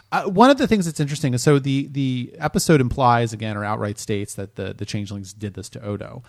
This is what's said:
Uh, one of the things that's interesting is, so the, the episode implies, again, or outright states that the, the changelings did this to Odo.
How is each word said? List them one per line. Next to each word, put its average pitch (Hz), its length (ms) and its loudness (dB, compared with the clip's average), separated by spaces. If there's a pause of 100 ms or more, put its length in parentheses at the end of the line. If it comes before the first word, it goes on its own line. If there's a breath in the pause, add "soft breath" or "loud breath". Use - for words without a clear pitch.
(120)
Uh, 175 140 -2
one 208 260 6
of 277 80 2
the 262 80 2
things 196 180 2
that's 156 140 -4
interesting 143 340 -2
is, 123 80 0
so 147 160 6
the, 139 300 0
the 131 500 -4
episode 151 440 2
implies, 120 520 2
again, 107 240 -6
or 104 80 -4
outright 104 320 -4
states 104 380 -6
that 98 220 -12
the, 98 180 -8
the 104 100 -10
changelings 101 480 -8
did 104 220 -10
this 101 140 -12
to - 140 -16
Odo. 104 460 -8